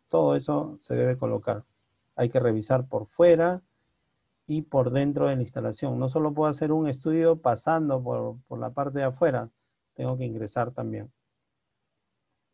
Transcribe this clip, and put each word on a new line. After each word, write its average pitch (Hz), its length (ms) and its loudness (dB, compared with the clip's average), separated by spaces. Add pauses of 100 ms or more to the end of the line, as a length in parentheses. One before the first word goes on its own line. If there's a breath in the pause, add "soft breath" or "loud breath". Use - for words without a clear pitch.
Todo 147 280 2
eso 147 440 -2
se - 160 -8
debe 127 220 0
colocar. 113 460 -4 (520)
Hay 123 140 0
que 131 100 2
revisar 120 480 0
por 110 180 -4
fuera 175 560 4 (840)
y 151 160 -4
por 123 260 0
dentro 143 380 0
de 135 80 2
la 127 80 -2
instalación. 123 560 -4
No 131 100 0
solo 151 240 0
puedo 151 160 2
hacer 147 220 -2
un 156 160 2
estudio 160 480 2
pasando 147 680 0
por, 117 360 -4 (100)
por 123 100 -10
la 117 140 -6
parte 139 260 -4
de 139 80 0
afuera, 127 440 0 (440)
tengo 127 240 -4
que 127 80 -6
ingresar 113 460 -4
también. 113 400 -8 (1400)